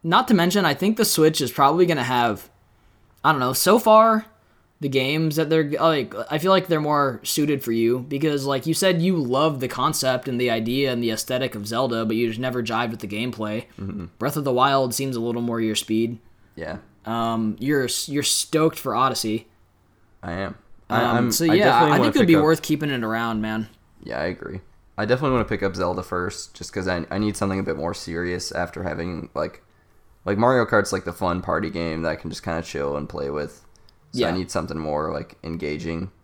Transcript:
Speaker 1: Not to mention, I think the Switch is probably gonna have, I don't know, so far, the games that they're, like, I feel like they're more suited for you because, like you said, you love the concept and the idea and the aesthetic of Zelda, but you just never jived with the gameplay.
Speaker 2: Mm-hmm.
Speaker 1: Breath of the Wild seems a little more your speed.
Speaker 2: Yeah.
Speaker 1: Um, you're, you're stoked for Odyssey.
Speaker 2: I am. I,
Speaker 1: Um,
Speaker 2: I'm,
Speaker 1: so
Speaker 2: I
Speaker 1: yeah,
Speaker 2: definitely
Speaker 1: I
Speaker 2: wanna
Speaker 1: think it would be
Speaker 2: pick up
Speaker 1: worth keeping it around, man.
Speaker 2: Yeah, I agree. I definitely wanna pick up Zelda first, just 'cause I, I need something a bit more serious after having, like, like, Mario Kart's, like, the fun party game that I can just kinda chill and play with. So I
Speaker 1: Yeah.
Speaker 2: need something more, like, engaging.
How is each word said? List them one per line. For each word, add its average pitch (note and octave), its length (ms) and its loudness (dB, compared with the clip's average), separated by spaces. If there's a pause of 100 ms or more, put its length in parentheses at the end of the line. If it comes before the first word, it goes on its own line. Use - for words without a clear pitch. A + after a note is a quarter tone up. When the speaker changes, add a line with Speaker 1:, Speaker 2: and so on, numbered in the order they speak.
Speaker 1:
Not F#3+ 240 4
to B3 60 6
mention, F3+ 320 4
I D3 80 4
think G3+ 240 2
the F3 80 2
Switch D#3 360 4
is B2+ 100 -2
probably D3+ 340 4
gonna D#3 180 0
have, A#2+ 460 0 (720)
I D3+ 80 6
don't D3 80 2
know, B2+ 140 0
so F#3+ 260 4
far, A3 460 6 (560)
the D3 80 -2
games C#3+ 460 2
that D#3 140 0
they're, D#3+ 200 2
like, D3+ 440 0 (180)
I D#3 80 -2
feel F3+ 120 2
like F#3+ 160 4
they're D#3+ 140 2
more C#3+ 420 2
suited D3 400 0
for A#2 80 -4
you A2+ 280 2
because, C#3+ 460 -2
like C3+ 200 -2
you D#3+ 80 0
said, F3+ 280 2
you F#3 140 2
love C#3+ 440 0
the B2+ 80 -2
concept C3 600 -2
and B2 140 -2
the B2 80 2
idea A#2+ 420 0
and A#2+ 120 -2
the A#2 80 0
aesthetic B2+ 420 -4
of G#2 140 -10
Zelda, A#2 360 0
but A2 120 0
you A#2 120 2
just A2 120 -6
never B2 240 -4
jived A2+ 260 -2
with A2 100 -8
the A2 80 -10
gameplay. G#2+ 580 -6 (140)
Speaker 2:
Mm-hmm. G2 260 -8 (120)
Speaker 1:
Breath C3+ 200 -4
of D3 60 -4
the C#3 80 0
Wild C3 440 2
seems C3+ 200 -4
a A#2 60 -4
little A#2 220 -4
more A#2 180 -2
your A2 140 0
speed. A2+ 420 -2 (380)
Speaker 2:
Yeah. D#2+ 240 -10 (260)
Speaker 1:
Um, A2+ 540 -2
you're, C3+ 280 0 (200)
you're C#3 160 -4
stoked - 560 0
for B2 160 -6
Odyssey. A#2 520 0 (760)
Speaker 2:
I F2 100 -8
am. F#2+ 220 -8 (360)
I, A2+ 120 2
Speaker 1:
Um, A#2 140 0
Speaker 2:
I'm, A#2+ 140 2
Speaker 1:
so D#3+ 140 0
Speaker 2:
I D#3+ 100 4
Speaker 1:
yeah, G3+ 100 4
Speaker 2:
definitely D#3 220 6
Speaker 1:
I D3 120 4
Speaker 2:
wanna - 40 4
Speaker 1:
think - 120 2
it C#4+ 40 4
would G#3+ 80 6
be E3+ 60 8
Speaker 2:
pick - 60 6
up - 40 4
Speaker 1:
worth D#3 180 4
keeping D3+ 280 -2
it B2+ 140 -4
around, A2+ 380 -2
man. A2 260 -4 (360)
Speaker 2:
Yeah, A#1 160 -8
I D#2 60 -2
agree. - 360 -8 (360)
I G#2+ 80 -2
definitely B2+ 260 0
wanna A#2 140 2
pick G2 180 -4
up F#2+ 120 -2
Zelda F2+ 280 -2
first, - 500 -6
just - 200 -14
'cause F#2 140 -4
I, F2 220 -2
I - 80 -4
need G#2 200 -2
something G2 220 -2
a F#2+ 40 -4
bit E2 140 -4
more E2 160 -4
serious F2 580 -6
after F2 320 -6
having, E2 500 -8
like, - 300 -6 (640)
like, G2+ 120 0
Mario A#2+ 280 4
Kart's, G#2 280 2
like, F#2 120 -6
the E2+ 80 -8
fun F2+ 280 -2
party D#2+ 300 -2
game E2 320 -4
that E2 60 0
I D#2 60 -4
can - 140 -12
just - 140 -12
kinda E2 180 -4
chill C#2+ 360 -6
and D2 120 -8
play C#2+ 220 -8
with. D2 340 -8 (460)
So A#2+ 140 -2
I E2+ 40 0
Speaker 1:
Yeah. F2 60 -2
Speaker 2:
need F#2 160 -6
something D#2+ 260 -4
more, D#2 340 -4
like, D#2 320 -10
engaging. E2 680 -8 (120)